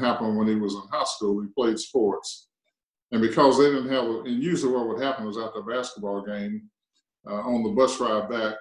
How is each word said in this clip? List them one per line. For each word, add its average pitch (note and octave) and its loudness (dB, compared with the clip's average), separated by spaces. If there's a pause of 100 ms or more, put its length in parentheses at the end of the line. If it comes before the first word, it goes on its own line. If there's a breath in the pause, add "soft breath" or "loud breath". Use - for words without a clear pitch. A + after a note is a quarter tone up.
happened A2+ 0
when A2 2
he G#2+ 4
was G2+ 0
in G2+ -8
high D3+ -2
school. G#2 -2
He G2+ -6
played A2+ 2
sports. - -2 (640)
And A2+ 2
because B2 6
they C#3+ 8
didn't C3 0
have, C3 2
a, A2+ -2
and B2 -2
usually D3 0
what A#2+ 0
would A2+ -4
happen A#2+ -4
was G#2+ -6
after A2 -8
a G2+ -10
basketball G#2 -6
game, G#2 -8 (640)
uh, G2+ -6
on A2+ -2
the A2 -2
bus B2+ 2
ride G#2+ 0
back, A2 -2